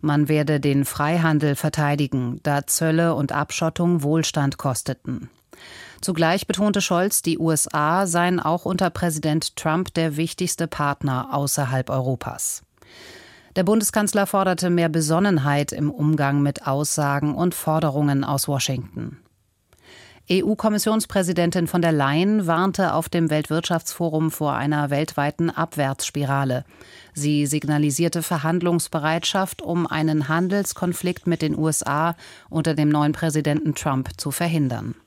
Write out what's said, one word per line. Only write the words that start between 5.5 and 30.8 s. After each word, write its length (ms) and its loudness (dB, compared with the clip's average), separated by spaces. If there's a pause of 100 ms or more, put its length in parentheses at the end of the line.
Zugleich 440 2
betonte 360 0
Scholz, 400 0
die 160 0
U 120 2
S 220 0
A 340 2
seien 320 2
auch 280 -2
unter 240 0
Präsident 680 -2
Trump 380 -2
der 240 0
wichtigste 480 -2
Partner 680 -2
außerhalb 560 0
Europas. 760 -4 (920)
Der 60 2
Bundeskanzler 640 2
forderte 420 2
mehr 220 4
Besonnenheit 800 2
im 180 -2
Umgang 520 2
mit 240 -2
Aussagen 680 0
und 200 0
Forderungen 680 0
aus 220 -2
Washington. 680 -4 (1120)
E-U-Kommissionspräsidentin 1400 0
von 160 0
der 100 2
Leyen 540 2
warnte 480 2
auf 140 -2
dem 200 0
Weltwirtschaftsforum 1000 -2
vor 240 -2
einer 340 0
weltweiten 640 -2
Abwärtsspirale. 1120 -2 (480)
Sie 340 0
signalisierte 760 0
Verhandlungsbereitschaft, 1400 0
um 240 -2
einen 420 0
Handelskonflikt 960 -2